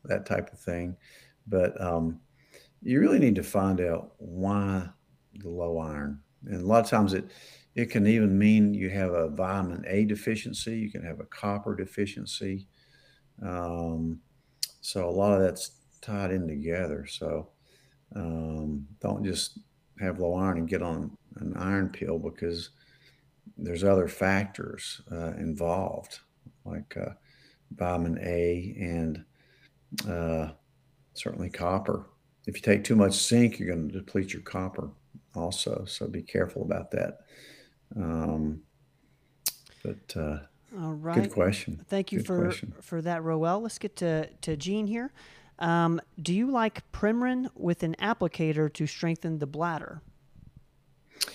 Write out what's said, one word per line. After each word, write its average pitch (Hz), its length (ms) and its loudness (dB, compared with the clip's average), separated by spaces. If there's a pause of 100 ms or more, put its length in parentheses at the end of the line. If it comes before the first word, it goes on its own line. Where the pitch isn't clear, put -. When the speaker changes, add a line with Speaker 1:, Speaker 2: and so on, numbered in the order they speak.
Speaker 1:
that - 220 -2
type - 260 -2
of - 80 -20
thing. 87 340 -4 (520)
But, 92 340 2
um, 82 400 0 (640)
you 127 160 4
really 285 200 8
need 127 160 8
to 92 80 0
find 95 400 2
out 85 340 -2
why 95 720 0 (460)
the 98 160 -12
low 85 260 -2
iron. 73 420 -6 (280)
And 90 160 -6
a 92 40 -4
lot 113 160 8
of - 60 -2
times 104 240 4
it, 92 140 0 (480)
it 120 160 -2
can 104 160 4
even 104 320 6
mean 107 340 8
you 95 160 -2
have 95 240 0
a 82 160 2
vitamin 92 580 -2
A 104 200 4
deficiency. 110 720 -4
You 107 120 -4
can 85 140 -10
have 82 160 -8
a - 60 -12
copper 104 500 -4
deficiency. 98 920 -6 (760)
Um, 85 800 -4 (600)
so 92 260 -4
a 87 40 0
lot 101 240 6
of 95 80 8
that's - 300 0 (280)
tied 101 300 -4
in 90 180 0
together. 78 580 -4
So, - 440 -6 (680)
um, 78 680 -4 (140)
don't 104 240 -2
just - 340 -4 (400)
have 92 200 -2
low 87 180 0
iron 92 200 2
and 82 120 -2
get 90 120 0
on 80 340 -4 (220)
an - 220 -6
iron 95 320 0
pill, 82 280 -4
because 82 520 -6 (880)
there's 87 260 -2
other 95 240 6
factors, - 960 -2 (100)
uh, 82 220 -6
involved, 85 840 -4 (440)
like, - 320 -10
uh, - 160 -6 (640)
vitamin 85 460 -2
A 87 580 0
and, 85 420 -2 (840)
uh, 82 440 -2 (600)
certainly - 380 -6
copper. - 560 -2 (400)
If - 100 -6
you - 60 -14
take 101 220 4
too 117 120 4
much 98 160 8
zinc, 117 460 6
you're 90 100 -4
gonna 82 240 -2
deplete 92 400 -2
your 82 100 -10
copper 92 480 -6 (440)
also. - 500 -4
So - 240 -6
be - 140 -6
careful - 400 0
about - 300 -4
that. - 260 -2 (760)
Um, 80 680 -2 (1200)
but, - 320 -8
uh, 73 220 -2 (380)
Speaker 2:
All 160 180 -6
Speaker 1:
good 151 100 -8
Speaker 2:
right. 165 260 2
Speaker 1:
question. 90 560 0
Speaker 2:
Thank 196 260 -2
you 196 60 -2
Speaker 1:
Good - 80 -2
Speaker 2:
for, 180 180 2
Speaker 1:
question. - 360 -4
Speaker 2:
for 165 220 -6
that, 165 200 -2
Roel. 165 380 0
Let's 226 180 -8
get - 180 -8
to, 160 320 0 (120)
to 160 160 -4
Gene 196 300 -2
here. 233 260 -4 (460)
Um, 170 420 4 (220)
"Do 170 120 0
you 240 160 2
like 226 420 0
Premarin 247 640 2
with - 280 0
an 165 180 0
applicator 160 720 0
to 156 140 -2
strengthen 165 520 -2
the 147 80 -4
bladder?" 156 540 -4 (1300)